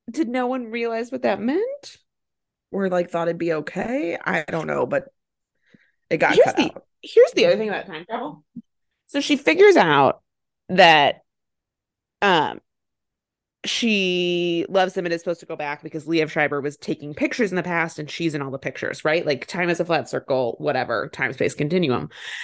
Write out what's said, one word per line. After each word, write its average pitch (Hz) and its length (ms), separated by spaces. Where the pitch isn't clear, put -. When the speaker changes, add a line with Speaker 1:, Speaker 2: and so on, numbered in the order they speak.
Speaker 1:
Did 233 180
no 247 180
one 247 240
realize 233 420
what 254 100
that 208 180
meant? 415 580
Speaker 2:
Or, 196 160
like, 180 220
thought 170 180
it'd 170 80
be 170 160
okay? 226 720
I 165 240
don't 160 180
know, 143 200
but 139 220
it - 80
got 170 180
Speaker 1:
Here's 508 120
Speaker 2:
cut - 100
Speaker 1:
the, 285 80
Speaker 2:
out. - 200
Speaker 1:
here's - 300
the - 120
other 180 120
thing 214 120
about 185 180
time 170 200
travel. 240 360
So 285 120
she 285 160
figures 339 400
out 147 460
that, 165 520
um, 175 380
she 180 1040
loves 185 280
him 185 80
and 170 80
is 170 80
supposed 170 200
to - 60
go 160 100
back 147 260
because 151 240
Liev 151 240
Schreiber 147 300
was 147 160
taking 147 360
pictures 240 380
in 185 60
the 175 60
past 170 360
and 151 100
she's 156 260
in 151 60
all 135 120
the 135 60
pictures, - 460
right? 160 220
Like, 143 200
time 180 220
is 170 120
a 175 40
flat 165 240
circle, 131 500
whatever, 131 500
time-space - 460
continuum. 147 540